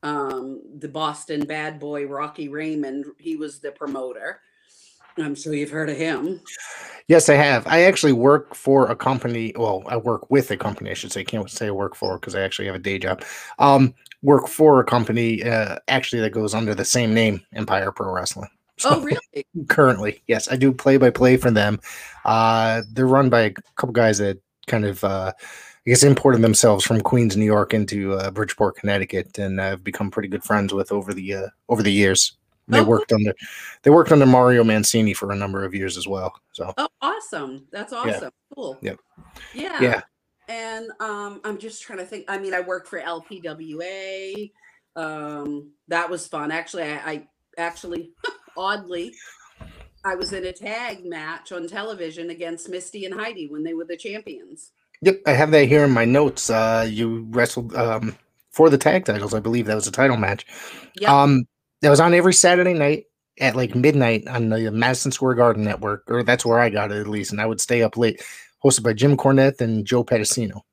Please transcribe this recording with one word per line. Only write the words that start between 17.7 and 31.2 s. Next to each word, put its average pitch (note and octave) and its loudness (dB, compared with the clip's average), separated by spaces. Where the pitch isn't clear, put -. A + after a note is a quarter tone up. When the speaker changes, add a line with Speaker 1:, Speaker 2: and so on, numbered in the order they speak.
Speaker 2:
Pro F#2+ -6
Wrestling. - -8
Speaker 1:
Oh, C#4+ 2
Speaker 2:
So, D#4+ -2
Speaker 1:
really? - -6
Speaker 2:
<laughs> D3 -10
currently, G#2+ 2
yes, A2 -2
I C3 -2
do C3+ 4
play-by-play B2+ 4
for B2 2
them. G#2 2
Uh, A2+ 2
they're C3 0
run C3+ 4
by A#2+ 6
a G#2+ 2
couple B2 -4
guys A2 4
that G2 -2
kind A2 0
of, G2+ -4
uh, F#2+ -2
I - -10
guess, B2 6
imported C3+ 6
themselves G#2+ 4
from A2+ 0
Queens, A2+ 0
New G#2+ 2
York, G#2 2
into, G2 -2
uh, G2 -6
Bridgeport, G2+ -2
Connecticut, G2 -4
and G2 -4
I've F#2+ -6
become G2 -6
pretty G2+ -8
good F#2+ -8
friends G2+ -2
with G2 -4
over G2+ -4
the, F#2+ -8